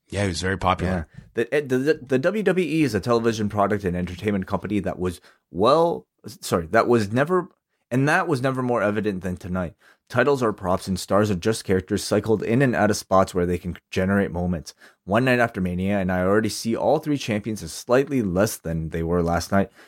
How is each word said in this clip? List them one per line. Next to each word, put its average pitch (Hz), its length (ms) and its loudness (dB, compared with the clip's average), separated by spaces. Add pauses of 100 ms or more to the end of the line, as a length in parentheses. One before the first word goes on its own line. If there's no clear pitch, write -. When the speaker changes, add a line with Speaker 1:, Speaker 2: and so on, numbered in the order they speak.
Speaker 1:
Yeah, 98 140 -2
he 101 40 0
was 85 140 -4
very 92 160 -2
popular. 90 500 0 (280)
Speaker 2:
Yeah. 113 100 0
The, 151 160 0
the, 135 440 0
the 143 140 2
W 185 240 0
W 180 240 2
E 156 160 2
is 120 100 0
a 101 60 2
television 113 500 2
product 101 340 0
and 87 140 -2
entertainment 90 480 -4
company 98 360 -4
that 87 180 -4
was, 90 220 -4 (280)
well, 143 560 2 (200)
sorry, - 420 -4
that 104 200 4
was 110 240 4
never, 175 380 0 (400)
and 135 180 2
that 170 200 2
was 139 140 0
never 131 200 -2
more 120 220 0
evident 104 400 0
than 90 140 -4
tonight. 90 360 -6 (360)
Titles 127 340 2
are 107 80 2
props 95 380 -2
and 92 100 -2
stars 104 320 2
are 98 40 -2
just 107 280 -2
characters 95 400 -2
cycled 104 400 0
in 120 180 2
and 123 140 2
out 104 160 2
of 98 60 -2
spots 95 360 2
where 90 120 0
they 90 120 0
can 87 200 -8 (140)
generate 95 380 0
moments. 87 440 -4 (320)
One 107 180 0
night 123 160 2
after 117 220 0
Mania, 92 380 0
and 92 120 0
I 92 80 0
already 101 300 2
see 113 260 -4
all 135 240 0
three 147 180 -4
champions 107 460 -6
as 78 80 -10
slightly 135 500 0
less 98 360 0
than 80 320 -6
they 82 140 -4
were 85 200 0
last 85 300 0
night, 98 180 2 (160)